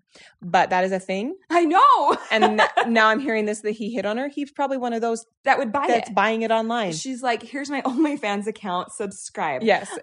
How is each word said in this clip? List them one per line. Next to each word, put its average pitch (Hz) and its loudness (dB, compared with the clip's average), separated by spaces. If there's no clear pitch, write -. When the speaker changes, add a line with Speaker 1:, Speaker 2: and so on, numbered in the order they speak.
Speaker 1:
But 180 2
that 185 2
is 190 0
a 190 -2
thing. 202 -6
Speaker 2:
I 349 4
know! 381 4
<laughs> - -10
Speaker 1:
And 214 4
n-, 233 2
now 220 6
I'm 220 2
hearing 226 -2
this, 214 -4
that 214 -4
he 220 -8
hit 247 -4
on 214 -4
her. 269 -4
He's 277 -10
probably 269 -2
one 247 -4
of 226 -4
those 226 -2
Speaker 2:
That 262 4
would 247 -2
buy 269 -2
Speaker 1:
that's 233 2
Speaker 2:
it. 196 -8
Speaker 1:
buying 220 2
it 226 0
online. 226 0
Speaker 2:
She's 247 -8
like, 233 -2
"Here's 269 -10
my 277 -4
<laughs> - -2
OnlyFans 247 -2
account, 190 -4
subscribe." 190 -6
Speaker 1:
Yes. 190 2